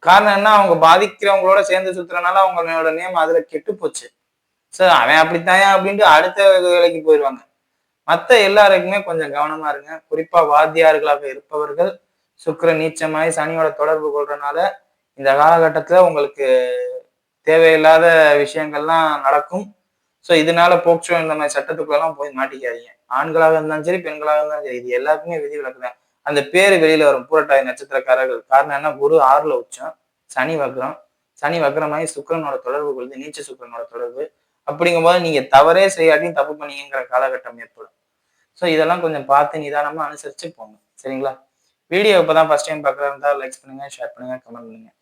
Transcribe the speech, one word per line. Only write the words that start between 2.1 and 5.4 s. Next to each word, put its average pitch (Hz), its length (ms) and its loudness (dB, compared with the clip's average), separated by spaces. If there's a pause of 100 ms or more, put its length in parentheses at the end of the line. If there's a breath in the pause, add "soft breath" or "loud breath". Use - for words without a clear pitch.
அவங்களோட 165 560 0
நேம் 180 220 -8
அதுல 165 260 0
கெட்டு 160 340 -10
போச்சு. - 320 -10 (680)
So 185 140 0
அவன் 143 280 4
அப்படித்தாயா 175 540 2